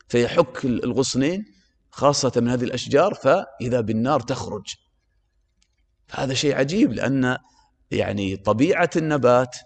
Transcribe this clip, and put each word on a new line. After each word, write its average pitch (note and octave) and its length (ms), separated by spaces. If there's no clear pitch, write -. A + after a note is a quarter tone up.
فيحك B2 580
ال-، A#2+ 180
الغصنين C3+ 600
خاصة C#3 440
من A#2+ 140
هذه B2 140
الأشجار، B2+ 500
فإذا B2+ 680
بالنار A2+ 380
تخرج. - 560
فهذا C3+ 260
شيء C3+ 220
عجيب، D#3 380
لأن C3 440
يعني G2+ 460
طبيعة C3+ 580
النبات C3 600